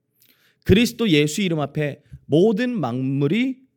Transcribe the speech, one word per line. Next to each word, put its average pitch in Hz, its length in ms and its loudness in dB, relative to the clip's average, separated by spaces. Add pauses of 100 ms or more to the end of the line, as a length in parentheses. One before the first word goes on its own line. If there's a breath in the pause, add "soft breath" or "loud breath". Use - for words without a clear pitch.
(640 soft breath)
그리스도 226 460 2
예수 151 320 2
이름 170 180 -2
앞에 143 420 -6 (240 loud breath)
모든 220 520 2
만물이 143 840 -2 (160)